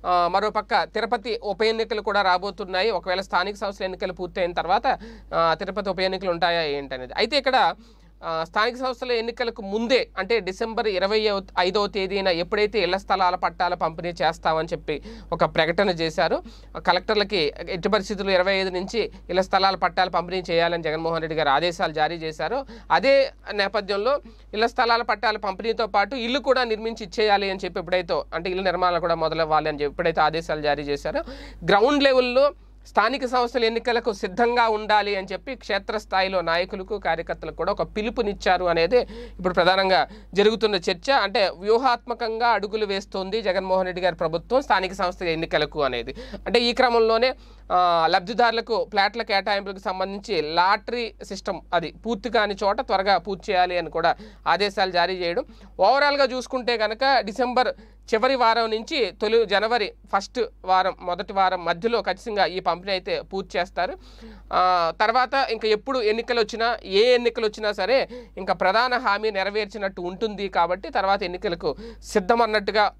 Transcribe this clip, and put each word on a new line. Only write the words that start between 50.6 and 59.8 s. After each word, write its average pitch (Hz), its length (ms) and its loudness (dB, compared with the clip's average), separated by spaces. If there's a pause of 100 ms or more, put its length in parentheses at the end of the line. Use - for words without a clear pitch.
సిస్టమ్ 190 380 -8 (120)
అది 160 200 0 (120)
పూర్తి 226 240 -4
కాని 208 340 0
చోట 208 180 2
త్వరగా 196 360 2
పూర్తి 190 340 -6
చేయాలి 180 260 2
అని 160 120 -4
కూడా 165 260 2 (320)
ఆదేశాలు 190 440 0
జారీ 175 220 2 (100)
చేయడం. 175 220 -2 (340)
ఓవరాల్గా 277 440 4
చూసుకుంటే 247 540 -2
కనుక 220 420 2
డిసెంబర్ 240 540 0 (400)
చివరి 254 220 4
వారం 226 360 2
నుంచి 220 400 -2 (100)
తొలి 220 240 4
జనవరి 208 460 0 (240)